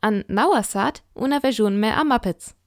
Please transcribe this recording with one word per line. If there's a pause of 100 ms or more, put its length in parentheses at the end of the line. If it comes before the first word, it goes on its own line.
An
Nauersat, (120)
una
Version
mehr
am
Muppets. (120)